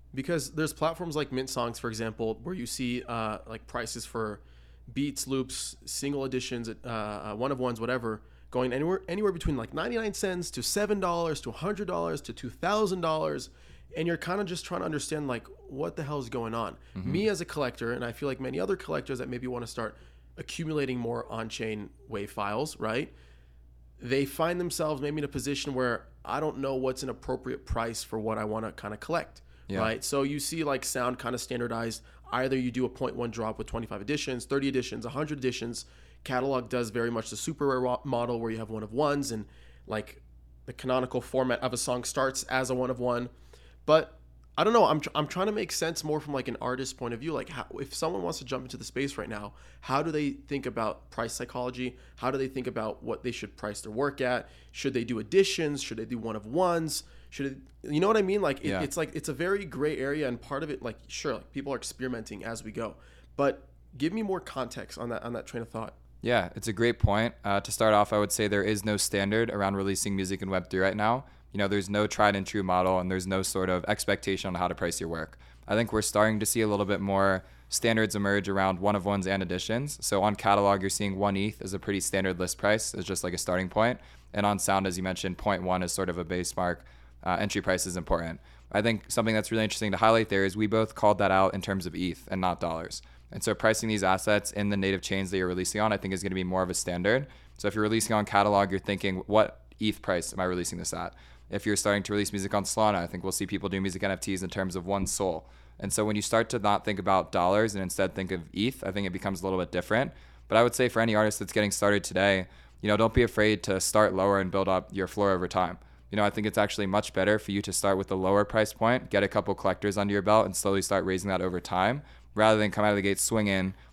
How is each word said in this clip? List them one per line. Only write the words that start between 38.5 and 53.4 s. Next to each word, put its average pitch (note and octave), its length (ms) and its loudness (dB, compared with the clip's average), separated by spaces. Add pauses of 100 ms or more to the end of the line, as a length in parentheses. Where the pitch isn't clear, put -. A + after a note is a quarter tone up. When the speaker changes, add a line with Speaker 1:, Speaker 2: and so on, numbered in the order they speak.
Speaker 1:
you A2+ 60 -4
have A2+ 140 -8
one A2 120 -6
of G#2 80 -10
ones C#3+ 400 2
and, G#2+ 140 -6 (420)
like, - 340 -6 (440)
the B2 80 -12
canonical B2+ 480 -2
format B2+ 400 0
of B2+ 100 -2
a B2 60 -4
song B2 260 -2
starts C3 420 -2
as C3 260 0
a B2+ 40 0
one B2+ 140 0
of B2 100 -4
one. B2 300 -2 (560)
But D#3 340 4 (380)
I D#3 60 4
don't A3 100 4
know. A3 120 8
I'm D3 160 4
tr-, - 120 -6
I'm D3 140 0
trying F#3 180 -2
to G#3+ 60 0
make G#3 200 -4
sense E3 320 -4
more D3+ 160 -2
from, D3 140 -6
like, C3 140 -4
an A#2+ 140 -4
artist B2+ 360 -4
point A#2+ 160 -6
of A2+ 60 -6
view. D#3 120 -6
Like, B2+ 180 -4
how, C3+ 180 -10 (120)
if - 140 -8
someone F3 300 -2
wants E3 160 -4
to C#3 60 -12
jump C3 180 -6
into B2 140 -12
the - 60 -14
space C3+ 360 -4
right F#2+ 100 -6
now, G#2 240 -10 (280)
how C3+ 200 0
do D#3+ 100 -2
they D3 200 0
think - 340 -6
about - 460 -4
price A2+ 220 -4
psychology? B2 640 -6 (200)
How B2+ 160 -2
do C3+ 80 0
they C3 80 -2
think C3 180 -6
about A2 380 -6
what A#2 180 -6
they B2 100 -4
should - 240 -10